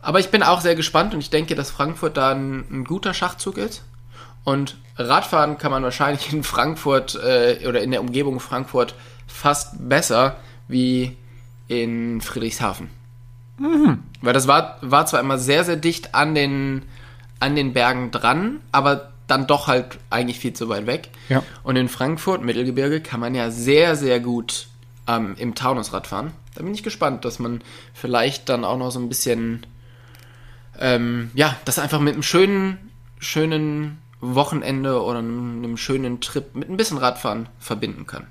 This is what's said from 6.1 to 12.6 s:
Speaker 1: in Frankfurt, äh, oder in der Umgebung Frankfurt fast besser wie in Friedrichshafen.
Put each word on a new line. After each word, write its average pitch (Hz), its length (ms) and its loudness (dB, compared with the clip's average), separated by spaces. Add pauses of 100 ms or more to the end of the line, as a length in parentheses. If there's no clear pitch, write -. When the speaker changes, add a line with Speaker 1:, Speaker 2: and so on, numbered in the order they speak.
Speaker 1:
in 151 100 -2
Frankfurt, 139 720 0
äh, 120 520 2
oder 120 140 2
in 123 100 -2
der 113 100 0
Umgebung 127 380 -2
Frankfurt 127 560 -2 (320)
fast - 600 -2
besser 135 500 4 (300)
wie 127 480 0 (520)
in 117 520 -2
Friedrichshafen. 110 680 -4 (720)